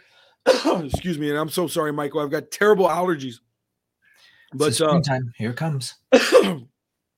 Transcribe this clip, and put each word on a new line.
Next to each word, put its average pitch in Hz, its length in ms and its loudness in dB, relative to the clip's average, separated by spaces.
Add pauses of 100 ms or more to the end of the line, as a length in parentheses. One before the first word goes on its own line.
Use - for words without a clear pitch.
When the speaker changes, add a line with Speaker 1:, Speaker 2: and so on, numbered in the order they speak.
(200)
Speaker 1:
<coughs> - 260 -20
Excuse 175 720 -2
me, 147 100 -4
and 147 80 -2
I'm 156 120 -4
so 175 180 -2
sorry, 151 260 -4
Michael. 147 280 -4
I've 143 100 -4
got 151 200 -6
terrible 202 360 4
allergies. 156 480 -2
Speaker 2:
It's - 60 -20 (1120)
Speaker 1:
But, 143 240 0
Speaker 2:
the 160 80 2
Speaker 1:
uh, 151 40 2
Speaker 2:
springtime. 131 480 0
Here 117 140 -4
it 123 60 -10
comes. 147 380 -6 (160)
Speaker 1:
<coughs> 196 560 4 (500)